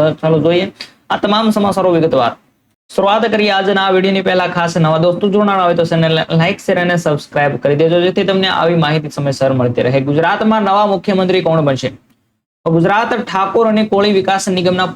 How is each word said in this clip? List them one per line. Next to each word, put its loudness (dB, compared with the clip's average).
ચાલો 0
જોઈએ 0
આ -2
તમામ 0
સમાચારો 0
વિગતવાર. 0
શરૂઆત 0
કરીએ 0
આજના 0
આ 2
વીડિયોની. 0
પહેલા 0
ખાસ -2
નવા 2
દોસ્તો 0
જોડાણા 2
હોય 2
તો 0
ચેનલને 0
લાઈક, 0
શેર -2
અને 0
સબસ્ક્રાઇબ -2
કરી 0
દેજો, 2
જેથી 0
તમને 0
આવી 0
માહિતી -2
સમયસર -2
મળતી 0
રહે. 0
ગુજરાતમાં 0
નવા 2
મુખ્યમંત્રી 0
કોણ 0
બનશે? -2
ગુજરાત 0
ઠાકોર -2
અને 2
કોળી 0
વિકાસ 0
નિગમના 0